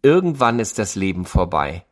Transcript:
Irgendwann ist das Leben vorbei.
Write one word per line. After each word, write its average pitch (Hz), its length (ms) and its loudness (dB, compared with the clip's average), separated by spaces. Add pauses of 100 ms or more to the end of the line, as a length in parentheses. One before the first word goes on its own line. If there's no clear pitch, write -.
Irgendwann 139 560 4
ist 113 220 -4
das 101 160 -4
Leben 95 280 -2
vorbei. 82 680 -2